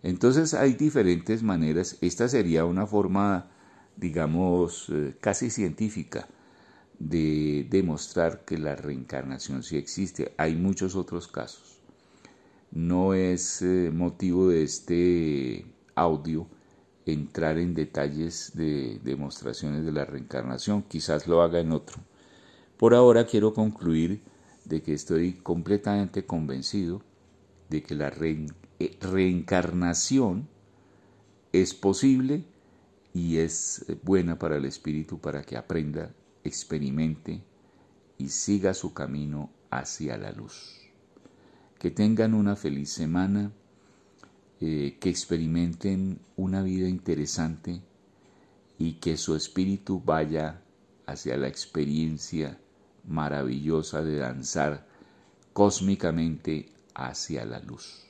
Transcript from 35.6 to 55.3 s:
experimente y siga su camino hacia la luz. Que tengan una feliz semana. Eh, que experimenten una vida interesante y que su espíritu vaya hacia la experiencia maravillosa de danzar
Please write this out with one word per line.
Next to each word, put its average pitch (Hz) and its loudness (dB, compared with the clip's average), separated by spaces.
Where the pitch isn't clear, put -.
experimente 78 -4
y 67 -8
siga 98 0
su 82 -8
camino 73 -6
hacia 65 -6
la 50 -10
luz. - -18
Que 87 -2
tengan 110 4
una 101 2
feliz 71 -4
semana. 95 0
Eh, 76 -2
que 92 0
experimenten 85 -2
una 95 -2
vida 92 0
interesante 82 -4
y 80 -2
que 80 -2
su 80 -2
espíritu 95 -2
vaya 78 0
hacia 69 -6
la 67 0
experiencia 76 -4
maravillosa 73 -2
de 78 -2
danzar 69 -4